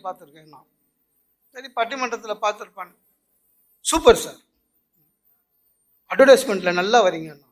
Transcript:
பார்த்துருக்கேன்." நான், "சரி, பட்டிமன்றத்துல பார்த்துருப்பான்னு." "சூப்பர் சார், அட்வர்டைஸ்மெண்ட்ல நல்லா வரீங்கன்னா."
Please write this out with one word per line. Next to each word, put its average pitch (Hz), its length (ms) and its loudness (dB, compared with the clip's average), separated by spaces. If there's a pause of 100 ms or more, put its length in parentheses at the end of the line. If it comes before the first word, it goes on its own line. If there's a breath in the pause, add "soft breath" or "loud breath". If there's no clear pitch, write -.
பார்த்துருக்கேன்." 160 440 -16
நான், 139 180 -20 (840)
"சரி, 262 240 -20
பட்டிமன்றத்துல 233 680 -6
பார்த்துருப்பான்னு." 208 520 -8 (840)
"சூப்பர் 320 360 4
சார், - 200 -10 (1700)
அட்வர்டைஸ்மெண்ட்ல 226 640 2
நல்லா 202 320 2
வரீங்கன்னா." 160 480 -6